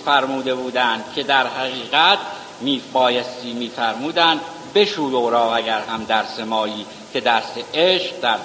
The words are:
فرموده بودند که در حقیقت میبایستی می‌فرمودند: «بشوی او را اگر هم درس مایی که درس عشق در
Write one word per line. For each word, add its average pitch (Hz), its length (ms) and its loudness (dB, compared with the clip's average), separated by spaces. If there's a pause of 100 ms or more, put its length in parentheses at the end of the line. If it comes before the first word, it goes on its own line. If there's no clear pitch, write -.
فرموده 131 500 2
بودند 123 500 0 (100)
که 147 80 -4
در 131 240 4
حقیقت 131 720 2 (420)
میبایستی 123 920 0
می‌فرمودند: 131 880 0 (340)
«بشوی 170 400 2
او 120 160 2
را 117 260 4
اگر 110 240 0
هم 110 240 -6
درس 110 360 0
مایی 107 460 -2 (260)
که 131 80 0
درس 113 320 2 (220)
عشق 180 460 2
در 117 240 2